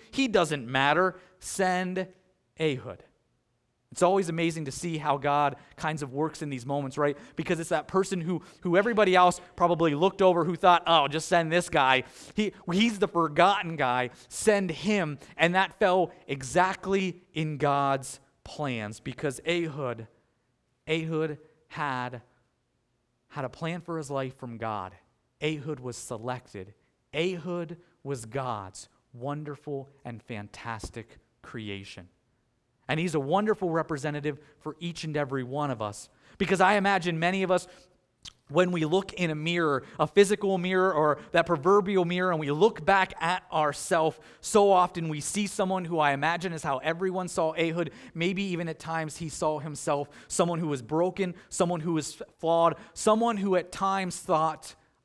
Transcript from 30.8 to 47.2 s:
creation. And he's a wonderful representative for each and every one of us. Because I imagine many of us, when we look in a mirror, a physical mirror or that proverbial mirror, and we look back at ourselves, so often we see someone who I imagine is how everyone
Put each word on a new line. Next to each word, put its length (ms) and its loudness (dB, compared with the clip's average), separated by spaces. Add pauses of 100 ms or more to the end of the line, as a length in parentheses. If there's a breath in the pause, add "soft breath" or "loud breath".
creation. 640 -12 (800)
And 100 0
he's 160 -2
a 60 0
wonderful 500 0
representative 680 -4 (220 soft breath)
for 200 -10
each 240 -8
and 120 -6
every 260 -2
one 280 -4
of 120 -6
us. 260 -8 (300 soft breath)
Because 220 2
I 140 6
imagine 440 2
many 240 0
of 80 0
us, 160 2 (840 loud breath)
when 220 4
we 140 0
look 300 0
in 160 0
a 40 -2
mirror, 480 0 (160 loud breath)
a 80 2
physical 500 4
mirror 380 2
or 240 4 (140 loud breath)
that 140 4
proverbial 580 4
mirror, 260 0
and 100 0
we 100 -2
look 360 2
back 340 4
at 220 -2 (100)
ourselves, 640 0 (220 loud breath)
so 300 6
often 380 2
we 120 -6
see 260 -4
someone 380 -2
who 140 -4
I 140 4
imagine 400 -2
is 100 -8
how 160 -2
everyone 500 -4